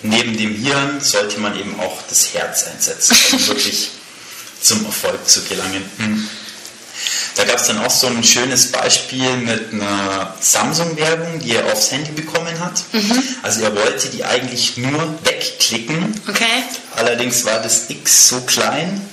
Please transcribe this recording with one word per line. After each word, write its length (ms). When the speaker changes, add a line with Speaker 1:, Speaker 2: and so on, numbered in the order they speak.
Speaker 1:
neben 340
dem 180
Hirn 460
sollte 380
man 200
eben 200
auch 180
das 280
Herz 360
einsetzen, 460
um 140
Speaker 2:
<laughs> 0
Speaker 1:
wirklich 420
zum 240
Erfolg 420
zu 160
gelangen. 400
Mhm. 320
Da 80
gab's 240
dann 180
auch 60
so 160
ein 160
schönes 480
Beispiel 680
mit 340
einer 680
Samsung-Werbung, 1000
die 160
er 160
aufs 200
Handy 200
bekommen 480
hat. 220
Speaker 2:
Mhm. 300
Speaker 1:
Also 180
er 140
wollte 340
die 140
eigentlich 540
nur 460
wegklicken. 1040
Speaker 2:
Okay. 360
Speaker 1:
Allerdings 500
war 160
das 280
X 400
so 120
klein 720